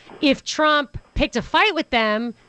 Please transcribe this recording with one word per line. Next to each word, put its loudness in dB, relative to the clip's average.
if 2
Trump 0
picked -2
a -2
fight 0
with -4
them, -2